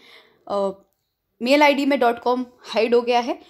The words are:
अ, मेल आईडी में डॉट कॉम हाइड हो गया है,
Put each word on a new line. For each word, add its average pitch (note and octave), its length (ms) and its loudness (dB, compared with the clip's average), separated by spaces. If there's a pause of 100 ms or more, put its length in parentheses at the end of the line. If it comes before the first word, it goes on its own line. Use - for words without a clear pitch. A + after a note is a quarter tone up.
(480)
अ, G3+ 220 -4 (720)
मेल C4+ 200 2
आईडी C#4+ 240 2
में C#4 140 0
डॉट A#3 180 0
कॉम B3 280 -4 (140)
हाइड A#3 340 -2
हो A#3+ 80 2
गया A#3+ 180 0
है, A#3+ 300 -6